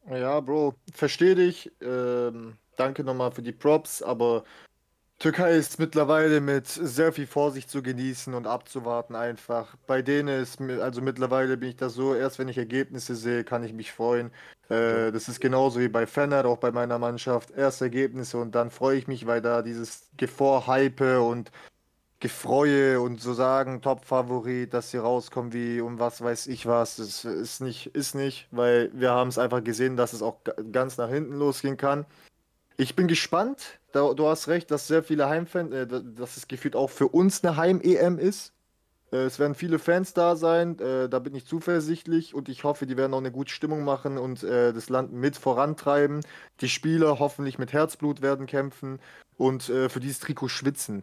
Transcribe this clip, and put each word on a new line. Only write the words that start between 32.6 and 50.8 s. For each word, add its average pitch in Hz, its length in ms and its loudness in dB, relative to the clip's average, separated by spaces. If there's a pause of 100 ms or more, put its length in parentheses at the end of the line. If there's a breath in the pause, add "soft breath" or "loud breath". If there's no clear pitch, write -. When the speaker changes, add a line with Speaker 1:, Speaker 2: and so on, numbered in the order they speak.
Speaker 1:
Ich 131 180 0
bin 185 120 4
gespannt, 185 720 -2 (120)
da, 143 220 4
du 151 140 2
hast 156 220 0
recht, 170 200 0
dass 147 180 -2
sehr 160 140 4
viele 151 280 2
Heimfans, 170 440 -2
äh, 131 140 -4
da-, 123 120 -4
dass 120 380 -12
es - 100 -16
gefühlt - 280 -6
auch - 160 0
für - 160 2
uns 185 360 4
eine 165 140 4
Heim-E 175 380 4
M 175 240 4
ist. 190 340 -2 (580)
Äh, 131 120 0
es 127 160 -2
werden 147 160 2
viele 160 240 0
Fans 180 340 2
da 175 220 4
sein, 165 420 2
äh, 127 320 0
da 131 80 0
bin 135 160 -4
ich 135 140 -12
zuversichtlich 165 880 0
und 135 140 -8
ich 131 140 -12
hoffe, 147 220 0
die 127 120 -4
werden 135 180 2
auch - 20 2
eine 131 140 -4
gute 135 200 -8
Stimmung 151 320 -4
machen 139 360 -2
und, 127 240 -6
äh, 120 300 4
das 113 160 -10
Land 127 220 0
mit 131 260 -2
vorantreiben. 143 840 2 (380 loud breath)
Die 131 100 -4
Spieler 156 480 2
hoffentlich 143 400 -2
mit 131 160 -6
Herzblut 147 480 0
werden 135 240 0
kämpfen 135 540 -4 (380 loud breath)
und, 131 320 0
äh, 131 200 2
für 131 100 -6
dieses 131 200 -8
Trikot 139 300 -6
schwitzen. 131 540 -4